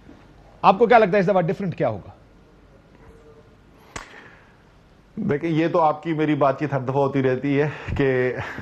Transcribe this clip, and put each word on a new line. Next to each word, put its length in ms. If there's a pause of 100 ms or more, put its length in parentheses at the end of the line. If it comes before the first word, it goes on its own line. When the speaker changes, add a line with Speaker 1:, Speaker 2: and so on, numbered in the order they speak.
(640)
Speaker 1:
आपको 220
क्या 120
लगता 180
है 40
इस 100
दफा 100
डिफरेंट 340
क्या 140
होगा? 260 (3000)
Speaker 2:
देखिए, 320
ये 180
तो 100
आपकी 360
मेरी 200
बातचीत 400
हर 60
दफा 120
होती 280
रहती 340
है 180 (280)
कि 380 (240)